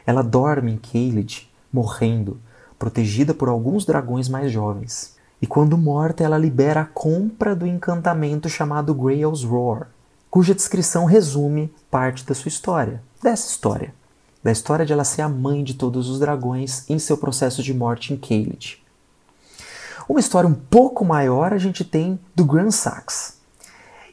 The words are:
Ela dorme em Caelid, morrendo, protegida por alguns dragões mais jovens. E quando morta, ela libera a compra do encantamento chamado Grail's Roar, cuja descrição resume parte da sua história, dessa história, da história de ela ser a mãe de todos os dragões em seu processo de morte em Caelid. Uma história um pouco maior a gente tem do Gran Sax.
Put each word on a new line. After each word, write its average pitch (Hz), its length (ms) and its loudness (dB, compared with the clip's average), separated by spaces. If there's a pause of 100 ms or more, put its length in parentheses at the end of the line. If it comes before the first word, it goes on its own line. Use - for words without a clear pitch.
Ela 123 160 2
dorme 127 520 2
em 110 40 -4
Caelid, 117 720 -4 (220)
morrendo, 113 680 -2 (360)
protegida 120 560 0
por 139 140 -2
alguns 123 380 0
dragões 127 420 -2
mais 131 240 -2
jovens. 107 640 -6 (260)
E - 60 -4
quando 151 300 4
morta, 160 480 0
ela 156 120 2
libera 151 440 2
a 160 40 -2
compra 202 680 -2
do 175 100 -4
encantamento 170 840 -2
chamado 147 440 -2
Grail's 139 500 0
Roar, 120 440 -2 (420)
cuja 185 240 6
descrição 180 520 0
resume 151 680 4 (160)
parte 131 360 -2
da 139 100 -2
sua - 140 -8
história, 127 520 -4 (200)
dessa 233 280 0
história, - 440 -4 (500)
da 113 80 2
história 151 340 0
de 151 80 0
ela 147 100 2
ser - 180 -4
a 151 80 -2
mãe 139 340 -2
de 131 100 -6
todos 127 360 -4
os 135 100 -6
dragões 131 720 -4
em 151 100 0
seu 151 180 -2
processo 131 460 -2
de 135 100 -4
morte 120 400 -2
em 139 40 -4
Caelid. - 640 -4 (1300)
Uma 294 120 2
história 180 300 4
um 151 40 4
pouco 247 520 4
maior 151 480 2
a 208 40 0
gente 185 260 -2
tem 175 360 -2 (160)
do 180 100 6
Gran 165 260 4
Sax. - 640 -6 (760)